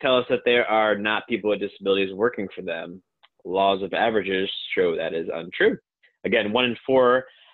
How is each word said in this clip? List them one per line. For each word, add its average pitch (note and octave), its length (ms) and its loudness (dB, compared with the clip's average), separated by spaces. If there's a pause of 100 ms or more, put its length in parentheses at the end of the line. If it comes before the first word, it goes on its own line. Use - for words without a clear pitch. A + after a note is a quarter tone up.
tell C3 160 2
us B2 120 2
that B2 160 0
there A#2+ 200 4
are G#2+ 300 2
not G#2 320 -2
people G#2+ 220 -2
with G2+ 100 0
disabilities G2 540 -2
working G2+ 420 -2
for F2+ 60 -12
them. E2+ 400 -10 (440)
Laws F#2+ 360 2
of F#2+ 120 -6
averages G2 560 0 (260)
show F2 200 2
that E2 180 -4
is E2 200 -4
untrue. F2+ 420 -2 (480)
Again, G#2 300 0
one B2 120 2
in A#2 200 -4
four B2+ 400 4 (280)